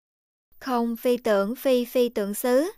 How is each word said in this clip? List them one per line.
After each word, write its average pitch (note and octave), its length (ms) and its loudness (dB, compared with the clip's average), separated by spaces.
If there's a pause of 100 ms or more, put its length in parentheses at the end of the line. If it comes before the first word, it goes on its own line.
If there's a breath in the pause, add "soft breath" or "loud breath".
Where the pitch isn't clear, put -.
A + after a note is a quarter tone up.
(580)
không A#3 380 -4
phi B3 200 0
tưởng G#3+ 400 0
phi B3+ 280 2
phi A#3+ 240 0
tưởng G#3 260 -4
xứ, C4 440 0